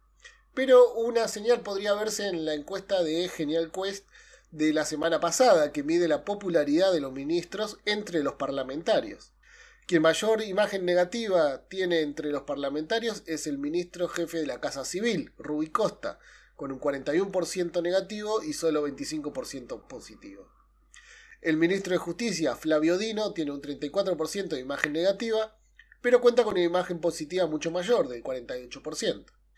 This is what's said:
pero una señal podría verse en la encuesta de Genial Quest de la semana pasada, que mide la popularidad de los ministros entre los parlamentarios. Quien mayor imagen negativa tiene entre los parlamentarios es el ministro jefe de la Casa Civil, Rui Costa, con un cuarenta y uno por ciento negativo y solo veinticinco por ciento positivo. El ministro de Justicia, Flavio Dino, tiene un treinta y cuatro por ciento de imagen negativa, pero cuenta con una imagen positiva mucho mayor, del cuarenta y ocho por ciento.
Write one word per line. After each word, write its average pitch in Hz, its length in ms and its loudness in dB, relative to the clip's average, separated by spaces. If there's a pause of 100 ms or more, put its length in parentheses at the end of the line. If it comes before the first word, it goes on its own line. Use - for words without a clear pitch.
(540)
pero 254 400 8
una 226 340 0
señal 220 320 0
podría 202 320 -4
verse 208 340 -2
en 165 200 -4
la 156 80 -2
encuesta 185 480 -4
de 165 260 -2
Genial 165 420 -2
Quest 190 380 -8 (420)
de 156 220 0
la 151 140 2
semana 156 340 0
pasada, 170 500 6
que 147 120 -4
mide 165 260 2
la 147 160 0
popularidad 180 680 2
de 156 60 2
los 135 120 -6
ministros 170 720 -4
entre 202 380 -2
los 139 140 -2
parlamentarios. 135 1000 -2 (520)
Quien 170 140 4
mayor 214 420 4
imagen 196 440 0
negativa 175 840 2
tiene 175 320 0
entre 151 300 -2
los 143 140 -4
parlamentarios 156 840 -2
es 156 200 -4
el 143 120 -4
ministro 175 500 -4
jefe 170 300 -4
de 156 80 -2
la 127 160 -6
Casa 135 240 -6
Civil, 202 500 -2
Rui 151 320 -4
Costa, - 500 -2 (380)
con 135 160 -8
un 131 60 -8
cuarenta 143 360 -2
y 170 60 4
uno 196 100 -2
por 175 140 -2
ciento 175 380 -4
negativo 208 600 -2
y 156 120 -6
solo 156 260 0
veinticinco 143 500 -6
por 127 160 -8
ciento 120 400 -12
positivo. 101 640 -18 (920)
El 156 160 2
ministro 180 340 2
de 175 60 2
Justicia, 170 580 -2
Flavio 156 400 2
Dino, 214 380 -2
tiene 151 160 -2
un 143 100 -8
treinta 139 240 -8
y 143 60 -6
cuatro 185 260 0
por 156 100 -2
ciento 175 300 -4
de 127 60 -6
imagen 143 320 -4
negativa, 220 640 -2 (420)
pero 247 220 4
cuenta 240 220 6
con 208 100 0
una 180 80 2
imagen 175 360 0
positiva 165 480 0
mucho 156 240 -2
mayor, 180 380 2
del 120 140 -10
cuarenta 127 360 -6
y 127 60 -12
ocho 127 180 -16
por 151 140 -8
ciento. - 380 -6 (240)